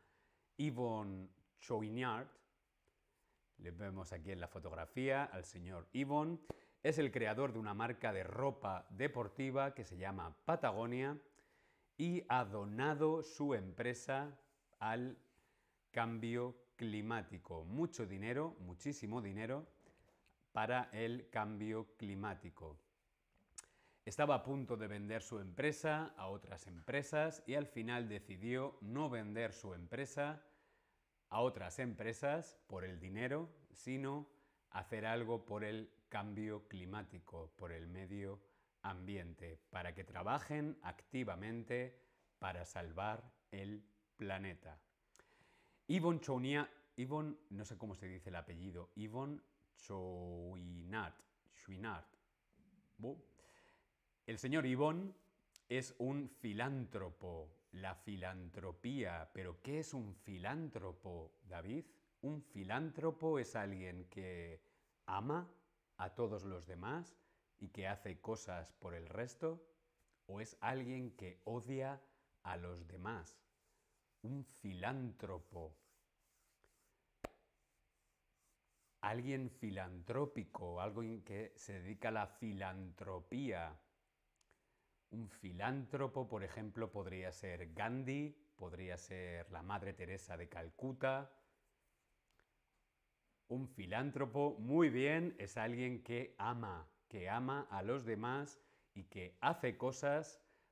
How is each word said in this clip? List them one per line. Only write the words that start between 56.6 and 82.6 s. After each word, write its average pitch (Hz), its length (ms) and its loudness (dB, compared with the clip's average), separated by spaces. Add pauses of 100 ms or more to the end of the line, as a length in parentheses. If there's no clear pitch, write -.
la 92 220 -4
filantropía. 92 1400 -4
¿Pero 90 260 -6
qué 147 200 -2
es 156 120 -4
un 110 220 -4
filántropo, 92 1160 -4 (100)
David? 95 420 -4 (380)
Un 147 180 -2
filántropo 156 1000 2
es 120 180 0
alguien 92 480 -2
que 87 580 -6 (440)
ama 143 440 2 (480)
a 92 160 -2
todos 104 300 2
los 90 220 -6
demás 107 480 -4 (440)
y 101 100 -8
que 95 180 -4
hace 98 340 -2
cosas 87 520 -4
por 85 220 -8
el 82 120 -6
resto, 160 560 -2 (640)
¿o 98 140 -6
es 110 200 -8
alguien 127 560 0
que 90 280 -10
odia 131 560 -2 (420)
a 90 140 -2
los 87 320 -6
demás? 92 500 -6 (840)
Un 131 220 -4
filántropo. 95 1300 -4 (3250)
Alguien 123 480 2
filantrópico, 92 1300 -2
alguien 110 420 0
que 104 340 -6
se - 180 -8
dedica 95 340 -2
a 110 40 4
la 104 140 2
filantropía. 95 1500 -4 (1300)